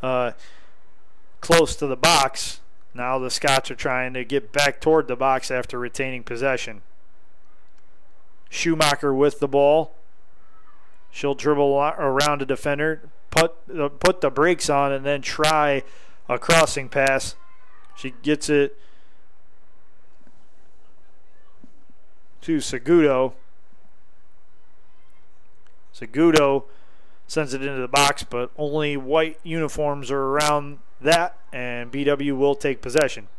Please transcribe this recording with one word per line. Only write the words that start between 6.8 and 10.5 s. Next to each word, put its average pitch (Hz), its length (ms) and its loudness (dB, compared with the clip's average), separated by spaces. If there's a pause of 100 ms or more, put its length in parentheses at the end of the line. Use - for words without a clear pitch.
Schumacher 151 640 4
with 139 280 4
the 143 80 2
ball. 143 480 4 (1120)